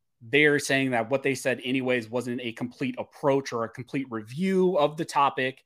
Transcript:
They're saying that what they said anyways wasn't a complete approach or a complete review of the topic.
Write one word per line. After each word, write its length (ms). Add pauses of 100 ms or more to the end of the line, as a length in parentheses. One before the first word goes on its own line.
(220)
They're 360
saying 320
that 200
what 120
they 120
said 280
anyways 480
wasn't 320
a 100
complete 460
approach 540
or 120
a 40
complete 420
review 680
of 180
the 80
topic. 600